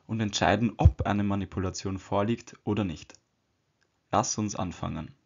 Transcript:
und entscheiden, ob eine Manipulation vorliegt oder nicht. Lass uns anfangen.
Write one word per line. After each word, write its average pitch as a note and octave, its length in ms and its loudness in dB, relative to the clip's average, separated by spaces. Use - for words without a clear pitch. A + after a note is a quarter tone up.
und A2 140 -4
entscheiden, G#2 560 2
ob - 280 6
eine G2+ 200 2
Manipulation F#2+ 720 -2
vorliegt G#2 680 -2
oder G#2+ 180 0
nicht. E2 300 -6
Lass - 260 2
uns G#2 200 -2
anfangen. E2+ 580 -6